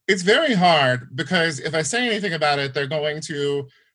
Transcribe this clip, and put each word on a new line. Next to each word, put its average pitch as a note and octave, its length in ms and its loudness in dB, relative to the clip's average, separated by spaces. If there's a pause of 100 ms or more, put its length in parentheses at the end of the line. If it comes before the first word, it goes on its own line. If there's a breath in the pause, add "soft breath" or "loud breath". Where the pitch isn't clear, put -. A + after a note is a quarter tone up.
It's F#3+ 140 0
very B3+ 320 2
hard C#3 600 2
because D#3+ 460 0
if D3+ 140 -4
I D#3+ 80 0
say A#3+ 240 -2
anything G#3 260 -2
about D3+ 260 0
it, C#3 160 -4
they're C#3+ 120 -2
going D3+ 360 -4
to C#3+ 460 -4 (260)